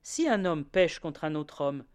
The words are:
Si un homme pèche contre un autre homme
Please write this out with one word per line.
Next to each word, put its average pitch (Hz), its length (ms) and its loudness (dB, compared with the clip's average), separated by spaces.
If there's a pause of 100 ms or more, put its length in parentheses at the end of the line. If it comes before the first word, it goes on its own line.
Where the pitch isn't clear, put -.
Si - 260 -2
un 208 200 2
homme 156 180 0
pèche 185 360 2
contre 156 240 -8
un 156 100 -2
autre 151 260 -6
homme 143 240 -2 (100)